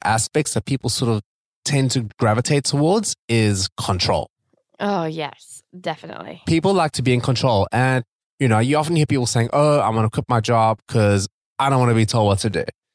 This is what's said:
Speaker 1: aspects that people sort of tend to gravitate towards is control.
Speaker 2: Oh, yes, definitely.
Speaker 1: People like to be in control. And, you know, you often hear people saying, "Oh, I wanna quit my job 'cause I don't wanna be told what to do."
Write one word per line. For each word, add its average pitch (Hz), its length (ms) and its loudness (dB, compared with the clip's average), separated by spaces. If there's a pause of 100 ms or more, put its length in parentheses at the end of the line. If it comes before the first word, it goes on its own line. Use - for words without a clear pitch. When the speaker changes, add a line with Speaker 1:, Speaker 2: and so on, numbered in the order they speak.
Speaker 1:
aspects - 500 -2
that 113 120 -4
people 127 240 -4
sort 117 220 -2
of 104 100 -2 (440)
tend 135 260 0
to 117 160 -2 (100)
gravitate 120 460 0
towards 165 520 0 (120)
is 104 500 0
control. 90 520 -2 (500)
Speaker 2:
Oh, 202 260 -2
yes, 156 580 -10 (160)
definitely. 165 680 -12
Speaker 1:
People 165 260 2
like 165 200 2
to - 80 -6
be 123 120 2
in 120 80 0
control. 120 500 0
And, 127 320 0 (360)
you 135 80 2
know, 110 120 4
you 135 180 2
often 156 180 -2
hear 151 100 4
people 127 220 0
saying, 120 260 0
"Oh, 147 260 4
I 104 100 0
wanna 113 200 0
quit - 180 -6
my 117 140 2
job 110 460 2
'cause 101 400 2 (320)
I 135 100 0
don't 135 100 2
wanna 120 160 4
be 110 100 4
told 107 220 2
what 98 120 2
to 113 100 -2
do." 92 160 -4 (300)